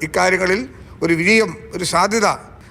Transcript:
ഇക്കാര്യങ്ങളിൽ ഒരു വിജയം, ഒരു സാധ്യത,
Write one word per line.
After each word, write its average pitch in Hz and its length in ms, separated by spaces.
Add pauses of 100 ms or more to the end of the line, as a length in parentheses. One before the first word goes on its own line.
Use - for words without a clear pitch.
ഇക്കാര്യങ്ങളിൽ 185 520 (440)
ഒരു 165 160
വിജയം, 202 320 (240)
ഒരു 180 160
സാധ്യത, 202 360 (440)